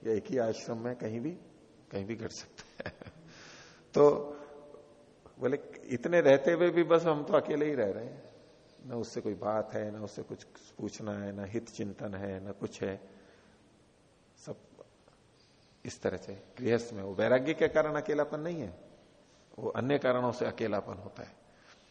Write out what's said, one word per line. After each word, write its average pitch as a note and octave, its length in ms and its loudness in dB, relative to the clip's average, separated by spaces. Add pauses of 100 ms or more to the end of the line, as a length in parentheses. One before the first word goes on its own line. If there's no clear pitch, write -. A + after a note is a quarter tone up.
या A2+ 100 2
एक G2+ 140 -2
ही C3 100 -2
आश्रम A2+ 400 -2
में A#2+ 180 -4
कहीं A2 240 -6
भी, C#3+ 120 -4 (600)
कहीं G2 140 -4
भी A2 100 -6
घट G#2+ 160 -8
सकता - 580 -14
है। - 20 -12
<laughs> - 1040 -20
तो D3 160 10 (1300)
बोले B2+ 180 0 (300)
इतने E3 340 2
रहते C#3 300 8
हुए E3+ 180 4
भी E3+ 140 4
बस D#3+ 220 6
हम D3 180 2
तो E3+ 100 0
अकेले D3 320 4
ही D3+ 100 0
रह G#2+ 160 2
रहे G#2+ 140 -4
हैं, C3 180 -14 (600)
ना B2+ 100 -8
उससे A2+ 260 -6
कोई G#2+ 120 -2
बात G#2+ 400 -2
है, G#2+ 180 -4
ना G#2+ 80 -10
उससे G#2+ 240 -10
कुछ - 200 -12 (340)
पूछना G#2 360 -6
है, G2+ 180 -6
ना G2+ 120 -8
हित G#2+ 260 -6
चिंतन G#2 460 -8
है, F#2+ 300 -6
ना G2+ 60 -8
कुछ - 320 -8
है, G2 120 -4 (1400)
सब - 180 -12 (1300)
इस - 160 -12
तरह F#2 160 -2
से G2 160 -12 (260)
गृहस्थ A#2 340 0
में। G2 100 -8
वो G2 100 -8
वैराग्य C3 400 4
के D#3 140 4
कारण D3+ 280 2
अकेलापन D3 440 -2
नहीं E3 220 -6
है, F2+ 140 -8 (840)
वो A2+ 100 -2
अन्य B2+ 280 0
कारणों B2 340 2
से A2+ 140 -2
अकेलापन G#2 520 -2
होता G2+ 260 -14
है। - 180 -20 (480)